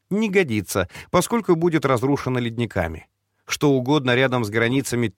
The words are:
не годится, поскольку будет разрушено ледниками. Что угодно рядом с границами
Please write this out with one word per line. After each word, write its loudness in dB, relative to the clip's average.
не 0
годится, 0
поскольку 2
будет 0
разрушено 0
ледниками. -4
Что 0
угодно 2
рядом 2
с -6
границами 0